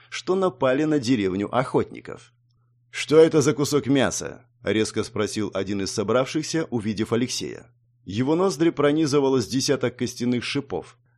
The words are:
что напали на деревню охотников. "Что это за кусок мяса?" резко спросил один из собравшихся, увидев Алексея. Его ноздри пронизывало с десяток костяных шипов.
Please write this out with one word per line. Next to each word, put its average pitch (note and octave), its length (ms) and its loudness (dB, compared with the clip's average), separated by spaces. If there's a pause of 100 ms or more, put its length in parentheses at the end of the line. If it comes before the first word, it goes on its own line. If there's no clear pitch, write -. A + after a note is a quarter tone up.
что - 260 -4
напали E3 480 0
на D#3 160 2
деревню G2+ 560 0
охотников. - 800 -4 (580)
"Что - 260 0
это D#3+ 240 8
за C#3 120 4
кусок C#3+ 340 0
мяса?" A2+ 600 0 (180)
резко G#2+ 400 0
спросил G#2 500 -4
один F#2+ 280 -4
из F#2 100 -6
собравшихся, B2+ 800 -2
увидев A2 420 -4
Алексея. A2+ 600 -4 (320)
Его B2+ 300 -2
ноздри E3+ 360 0
пронизывало C#3+ 720 2
с G#2 60 -2
десяток B2+ 500 -2
костяных A#2+ 460 -2
шипов. - 560 -6 (180)